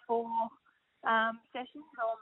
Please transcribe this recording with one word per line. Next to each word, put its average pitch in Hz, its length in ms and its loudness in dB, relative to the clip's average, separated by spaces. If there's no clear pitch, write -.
four, 233 200 0
um, 226 340 2
sessions 254 320 -10
or 226 240 0